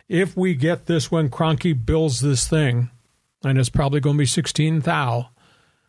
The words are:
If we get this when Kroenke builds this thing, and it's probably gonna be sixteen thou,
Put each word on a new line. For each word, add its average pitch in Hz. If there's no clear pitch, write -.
If 185
we 185
get 160
this 165
when 160
Kroenke 156
builds 156
this 135
thing, 123
and 135
it's 127
probably 139
gonna 147
be 147
sixteen 156
thou, 127